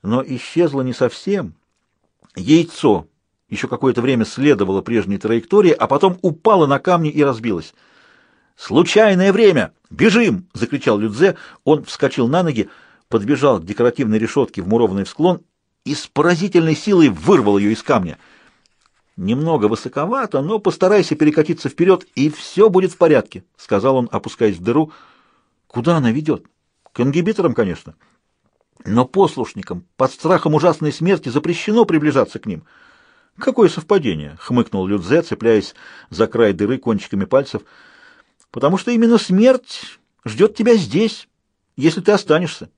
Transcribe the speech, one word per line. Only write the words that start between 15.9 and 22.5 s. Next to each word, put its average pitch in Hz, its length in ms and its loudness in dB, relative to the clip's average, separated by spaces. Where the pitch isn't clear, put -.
с - 120 -12
поразительной 165 680 0
силой 175 340 4
вырвал 101 500 2
её 104 120 2
из 113 120 -4
камня. 92 360 -2
«Немного 127 500 -2
высоковато, 147 760 -4
но 208 160 -4
постарайся 185 560 0
перекатиться 151 540 0
вперёд, 180 360 2
и 147 140 0
всё - 380 0